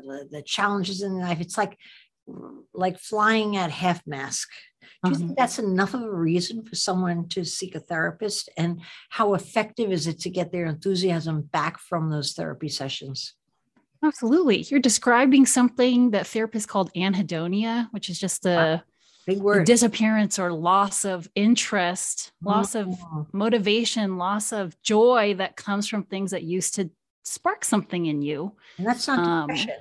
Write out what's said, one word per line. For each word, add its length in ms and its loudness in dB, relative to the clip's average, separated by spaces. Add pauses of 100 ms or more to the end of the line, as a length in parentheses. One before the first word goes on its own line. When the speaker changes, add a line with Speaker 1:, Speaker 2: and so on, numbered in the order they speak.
Speaker 1:
the, 240 -12
the 140 -12
challenges 580 -2
in 180 -4
life, 220 -2
it's 160 -6
like, 200 -2 (960)
like 260 -2
flying 580 0
at 140 0
half 340 -2
mast. 400 -8 (580)
Do 60 2
you 60 2
think 160 -2
Speaker 2:
Uh-huh. 80 -8
Speaker 1:
that's 200 0
enough 360 0
of 80 -6
a 80 -6 (180)
reason 340 -2
for 120 -14
someone 540 -2
to 140 -4
seek 320 -8
a 40 -8
therapist? 760 -4
And 260 -2 (280)
how 240 0
effective 580 -2
is 140 0
it 160 -4
to 80 -6
get 220 -4
their 160 -4
enthusiasm 760 0
back 380 -4
from 320 -4
those 220 -4
therapy 360 -8
sessions? 640 -8 (720)
Speaker 2:
Absolutely. 580 4
You're 180 2
describing 640 6
something 640 4
that 140 0
therapists 420 -4
called 260 -2
anhedonia, 1000 -2
which 180 -10
is 100 -8
just 240 -4
the, 120 4
Speaker 1:
Wow. 260 2 (460)
Big 100 0
Speaker 2:
the 60 -4
Speaker 1:
word. 240 4
Speaker 2:
disappearance 720 4
or 120 -2
loss 540 2
of 300 -4
interest, 960 0 (120)
loss 320 0
of 120 -2
Speaker 1:
Mm. 460 -8
Speaker 2:
motivation, 840 0
loss 340 -2
of 300 -6
joy 540 4
that 200 -4
comes 320 -4
from 160 -4
things 280 -6
that 120 -6
used 320 -4
to 140 -2 (340)
spark 400 -4
something 440 0
in 160 -2
you. 280 -4 (280)
Speaker 1:
And 80 -2
that's 200 -2
not 120 0
Speaker 2:
Um, 280 0
Speaker 1:
depression. 340 -4